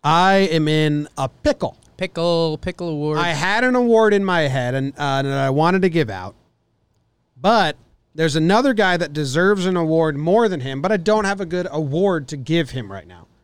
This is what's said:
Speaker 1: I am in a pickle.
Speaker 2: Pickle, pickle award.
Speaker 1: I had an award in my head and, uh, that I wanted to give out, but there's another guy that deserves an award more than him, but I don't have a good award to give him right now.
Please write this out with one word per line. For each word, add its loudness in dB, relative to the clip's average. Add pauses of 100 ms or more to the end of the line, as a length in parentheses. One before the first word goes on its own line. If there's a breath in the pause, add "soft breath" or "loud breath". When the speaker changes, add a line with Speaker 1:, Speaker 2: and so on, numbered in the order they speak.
Speaker 1:
I 4 (180)
am 0
in 0
a -4
pickle. -4 (200)
Speaker 2:
Pickle, -2
pickle -8
award. -4
Speaker 1:
I 0
had 0
an 2
award 4
in 2
my 2
head -2
and, -2
uh, -2
that -4
I 0
wanted 2
to 2
give 0
out, -12 (1040)
but 2 (380)
there's 0
another 4
guy 2
that -4
deserves 0
an 0
award 0
more 2
than -4
him, -6
but 0
I 2
don't 0
have -2
a -6
good -4
award -2
to -10
give -2
him -10
right -14
now. -20 (180)